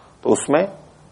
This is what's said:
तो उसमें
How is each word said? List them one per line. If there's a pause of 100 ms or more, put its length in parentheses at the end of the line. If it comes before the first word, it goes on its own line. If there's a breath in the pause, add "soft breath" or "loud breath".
(240 soft breath)
तो
उसमें (440)